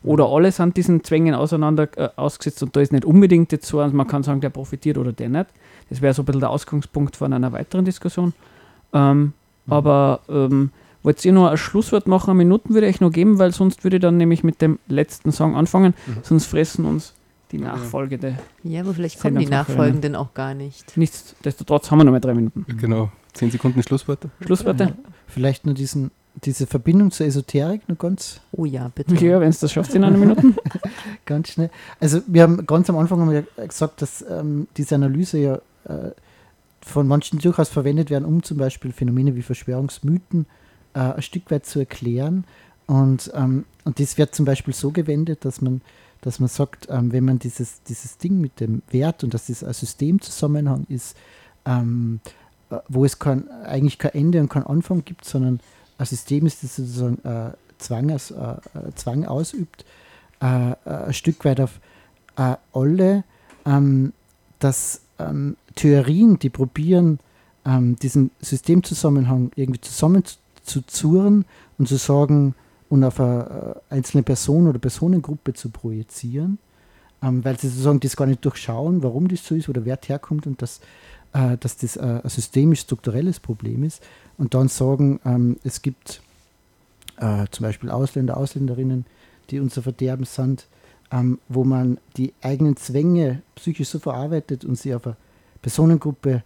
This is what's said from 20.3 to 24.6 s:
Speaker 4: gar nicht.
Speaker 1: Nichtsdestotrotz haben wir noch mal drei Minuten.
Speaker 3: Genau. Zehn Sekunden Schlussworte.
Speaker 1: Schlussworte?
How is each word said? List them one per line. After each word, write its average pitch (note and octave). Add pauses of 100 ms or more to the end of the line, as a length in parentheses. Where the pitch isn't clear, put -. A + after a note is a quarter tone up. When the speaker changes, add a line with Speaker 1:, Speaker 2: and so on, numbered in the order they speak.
Speaker 4:
gar C3+
nicht. C#3
Speaker 1:
Nichtsdestotrotz -
haben D3+
wir D3+
noch C3+
mal B2+
drei B2
Minuten. A#2 (140)
Speaker 3:
Genau. A2 (220)
Zehn A#2+
Sekunden B2+
Schlussworte. C3+ (160)
Speaker 1:
Schlussworte? F#3